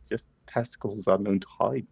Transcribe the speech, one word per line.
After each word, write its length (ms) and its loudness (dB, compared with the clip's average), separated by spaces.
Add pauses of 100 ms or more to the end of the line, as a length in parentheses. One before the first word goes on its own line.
just 180 -6 (200)
testicles 600 -4
are 100 6
known 220 2
to 80 -10
hide, 440 -2